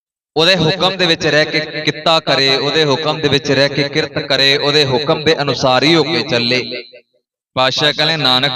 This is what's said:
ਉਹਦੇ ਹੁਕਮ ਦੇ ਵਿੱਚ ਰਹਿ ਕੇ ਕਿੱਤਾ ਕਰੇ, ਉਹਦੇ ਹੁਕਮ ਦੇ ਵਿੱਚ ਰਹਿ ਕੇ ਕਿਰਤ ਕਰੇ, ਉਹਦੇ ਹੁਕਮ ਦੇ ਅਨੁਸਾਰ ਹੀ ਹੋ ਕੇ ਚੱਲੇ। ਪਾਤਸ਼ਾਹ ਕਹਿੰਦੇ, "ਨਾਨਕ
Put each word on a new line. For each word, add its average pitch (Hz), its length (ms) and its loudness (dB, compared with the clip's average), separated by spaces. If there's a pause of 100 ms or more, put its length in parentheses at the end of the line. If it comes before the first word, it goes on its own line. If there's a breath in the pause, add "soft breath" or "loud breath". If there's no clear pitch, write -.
(360)
ਉਹਦੇ 170 200 4
ਹੁਕਮ 180 400 0
ਦੇ 180 100 0
ਵਿੱਚ 165 200 0
ਰਹਿ 151 180 4
ਕੇ 156 160 -4
ਕਿੱਤਾ 156 600 -2
ਕਰੇ, 135 360 0
ਉਹਦੇ 143 280 0
ਹੁਕਮ 151 360 0
ਦੇ 147 80 0
ਵਿੱਚ 143 240 0
ਰਹਿ 135 160 2
ਕੇ 143 140 -4
ਕਿਰਤ 143 360 -4
ਕਰੇ, 139 380 2
ਉਹਦੇ 143 280 2
ਹੁਕਮ 151 400 -2
ਦੇ 156 180 2
ਅਨੁਸਾਰ 127 400 0
ਹੀ 156 120 4
ਹੋ 160 80 4
ਕੇ 156 200 -2
ਚੱਲੇ। 123 600 -2 (720)
ਪਾਤਸ਼ਾਹ 135 380 0
ਕਹਿੰਦੇ, 151 240 -2
"ਨਾਨਕ 131 400 0